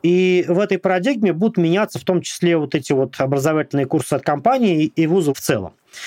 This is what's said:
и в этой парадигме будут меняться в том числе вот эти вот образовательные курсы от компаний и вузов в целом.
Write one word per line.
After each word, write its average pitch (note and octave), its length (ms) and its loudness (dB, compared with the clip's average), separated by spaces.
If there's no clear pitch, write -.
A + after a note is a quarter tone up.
и F3+ 460 2
в F3 100 2
этой G3 200 0
парадигме F#3+ 540 0
будут G#3+ 240 0
меняться F3+ 420 0
в - 60 -14
том F3+ 160 0
числе E3+ 360 0
вот D3 180 -2
эти D3 180 -2
вот C3+ 260 0
образовательные C#3+ 680 0
курсы D3 280 -2
от C3+ 80 -4
компаний E3+ 640 0
и E3 220 0
вузов D#3 320 0
в - 20 -14
целом. G2 320 -4